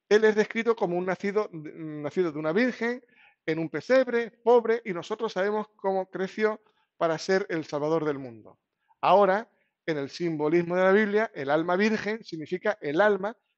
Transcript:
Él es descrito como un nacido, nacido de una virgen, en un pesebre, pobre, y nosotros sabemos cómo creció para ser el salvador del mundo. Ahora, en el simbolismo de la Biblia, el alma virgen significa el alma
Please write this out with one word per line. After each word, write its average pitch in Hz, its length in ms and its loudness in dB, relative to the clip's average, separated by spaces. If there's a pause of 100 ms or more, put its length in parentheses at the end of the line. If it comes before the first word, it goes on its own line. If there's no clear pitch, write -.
Él 214 160 6
es 214 120 6
descrito 226 400 0
como 175 220 -2
un 185 80 -4
nacido, 196 460 -4
nacido 156 800 -6
de 143 60 -10
una 156 140 -4
virgen, 240 520 -2 (420)
en 160 120 -2
un 165 120 -4
pesebre, 240 600 0
pobre, 233 540 2
y 208 80 -6
nosotros 202 400 -6
sabemos 208 440 -2
cómo 190 340 -4
creció 214 500 -2 (380)
para 165 200 0
ser 190 320 0
el 160 140 -4
salvador 151 400 -2
del 143 140 -2
mundo. 113 400 -18 (420)
Ahora, 196 500 4 (360)
en 156 120 -2
el 139 120 -6
simbolismo 170 640 0
de 185 80 4
la 190 80 6
Biblia, 214 420 2
el 139 160 -4
alma 165 260 0
virgen 214 480 -2
significa 170 560 -6
el 151 200 -2
alma 202 360 2 (220)